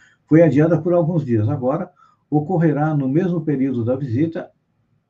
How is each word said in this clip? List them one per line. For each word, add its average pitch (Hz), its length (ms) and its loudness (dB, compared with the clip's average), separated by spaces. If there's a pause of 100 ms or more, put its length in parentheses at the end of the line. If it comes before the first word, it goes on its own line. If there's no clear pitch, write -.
(260)
foi 160 160 6
adiada 156 400 4
por 175 120 -2
alguns 170 320 0
dias. 113 240 0
Agora, 139 400 -4 (400)
ocorrerá 151 640 0
no 135 120 0
mesmo 170 340 0
período 135 420 -2
da 123 120 -2
visita 143 560 -6 (580)